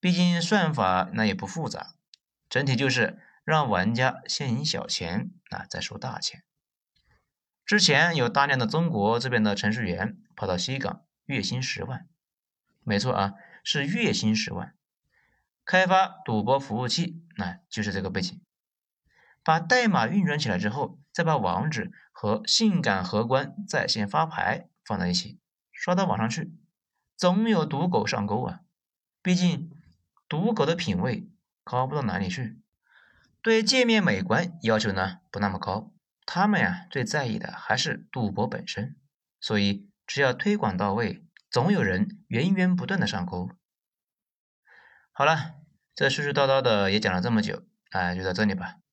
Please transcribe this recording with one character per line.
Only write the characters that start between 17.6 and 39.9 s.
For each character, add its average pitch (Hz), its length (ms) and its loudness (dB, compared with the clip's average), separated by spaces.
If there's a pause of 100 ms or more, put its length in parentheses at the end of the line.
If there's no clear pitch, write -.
就 - 140 -4
是 104 100 -2
这 98 80 -4
个 95 80 -4
背 92 120 -2
景。 - 220 -8 (1000)
把 160 160 2
代 240 280 2
码 127 200 4
运 180 180 2
转 151 140 0
起 123 100 -2
来 90 80 0
之 98 100 -2
后， 127 320 -6 (120)
再 170 120 -2
把 160 140 2
网 101 320 0
址 113 220 -6 (200)
和 - 360 -2
性 202 340 2
感 98 220 0
荷 104 200 0
官 131 300 0 (140)
在 117 200 -2
线 104 220 -2
发 160 160 2
牌 143 420 -4 (160)
放 101 160 -4
在 90 100 0
一 90 40 0
起， - 260 -6 (320)
刷 - 220 -4
到 190 120 2
网 113 120 -2
上 110 100 0
去， - 240 -6 (640)
总 190 320 2
有 185 160 4
赌 151 240 -2
狗 120 200 0
上 104 180 -2
钩 107 180 -2
啊。 - 180 -6 (600)
毕 180 140 2
竟 175 340 0 (580)
赌 202 260 0
狗 214 120 2
的 165 100 2
品 95 240 -2
味 113 300 -4 (340)
高 127 220 -2
不 139 100 -6
到 147 60 -2
哪 95 160 -2
里 95 120 -2
去， 117 300 -8 (840)
对 226 200 4
界 254 220 4
面 220 180 4
美 101 200 0
观 143 400 -2
要 110 160 4
求 107 120 0
呢， 92 280 -2 (100)
不 98 100 -8
那 101 100 0
么 95 100 -4
高， - 340 -4 (320)
他 190 220 2
们 202 120 4
呀， 90 300 0
最 131 140 -2
在 139 240 -2
意 110 100 -2
的 - 140 -8
还 - 260 -2
是 - 340 -4
赌 110 200 -2
博 101 160 -2
本 - 200 -8
身， - 300 -8 (420)
所 - 200 -2
以 101 280 0 (200)